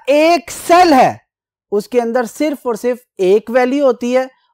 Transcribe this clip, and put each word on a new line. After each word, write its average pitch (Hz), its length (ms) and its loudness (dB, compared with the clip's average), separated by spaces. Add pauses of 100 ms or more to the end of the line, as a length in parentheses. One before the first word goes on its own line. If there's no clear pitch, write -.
एक 311 420 0
सेल 349 440 2
है 156 260 2 (520)
उसके 214 280 -4
अंदर 233 260 -2
सिर्फ 302 400 -6
और 233 100 -4
सिर्फ 240 240 -6 (200)
एक 196 300 0
वैल्यू 254 340 0
होती 247 280 -2
है 262 160 -2 (240)